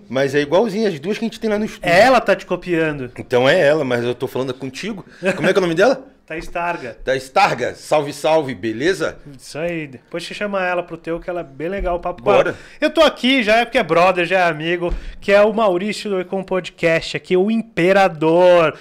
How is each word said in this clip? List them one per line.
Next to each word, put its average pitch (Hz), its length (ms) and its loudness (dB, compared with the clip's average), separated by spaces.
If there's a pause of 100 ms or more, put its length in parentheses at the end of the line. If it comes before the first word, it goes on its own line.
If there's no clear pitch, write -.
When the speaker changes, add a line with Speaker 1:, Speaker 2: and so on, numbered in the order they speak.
Speaker 1:
Mas 135 260 0
é 143 60 2
igualzinho 190 460 0
as 165 120 -4
duas 185 180 -6
que 233 80 -6
a - 20 -2
gente - 120 -12
tem 226 100 -4
lá 208 80 -2
no 214 80 -4
estúdio. 185 240 -6
Speaker 2:
Ela 226 320 6
tá 208 140 0
te - 100 -8
copiando. 160 720 -4
Speaker 1:
Então 123 320 2
é 175 100 4
ela, 151 240 4
mas 123 200 -2
eu 123 100 -2
tô 123 140 -6
falando 127 260 -4
contigo. 180 520 -12 (300)
Como 151 120 -2
é 185 60 4
que 185 40 -2
é - 20 2
o - 20 2
nome 170 140 -2
dela? 220 360 2
Speaker 2:
<laughs> - 140 -20
Thaís 160 220 -12
Targa. 170 560 -8
Speaker 1:
Thaís 131 240 -2
Targa, 139 480 0
salve, 147 380 -2
salve, 151 420 0
beleza? 117 640 -4 (200)
Speaker 2:
Isso - 200 -18
aí, 165 300 -6
depois 165 380 -14
você - 80 -14
chama 196 320 -4
ela 180 160 -2
pro 175 140 -12
teu, 165 240 -8
que 170 100 -12
ela 175 120 -6
é - 20 -8
bem 139 240 -12
legal 180 300 -4
o - 20 -10
papo 175 240 -8
com 208 80 0
ela. 196 140 6
Speaker 1:
Bora. 170 100 -4 (240)
Speaker 2:
Eu 302 100 0
tô 311 120 2
aqui, 262 420 2
já 214 140 2
é 233 80 2
porque 233 120 -2
é 233 60 2
brother, 175 420 2
já 185 140 0
é 180 40 2
amigo, 170 500 -2 (260)
que 202 140 0
é 202 80 8
o 214 120 4
Maurício 202 560 -2
do 185 120 -2
Econ 185 200 -6
Podcast, 165 760 -2
aqui, - 180 -2
o 196 160 2
imperador. 175 1300 4